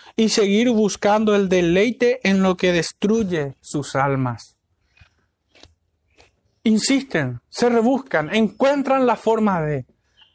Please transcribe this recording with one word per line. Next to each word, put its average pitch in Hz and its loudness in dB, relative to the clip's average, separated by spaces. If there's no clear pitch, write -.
y 220 2
seguir 214 2
buscando 214 0
el 202 0
deleite 185 0
en 190 2
lo 185 0
que 180 0
destruye 175 -2
sus - -8
almas. 135 -4
Insisten, 214 -2
se - 0
rebuscan, 226 0
encuentran 262 0
la 220 0
forma 214 0
de, 151 -4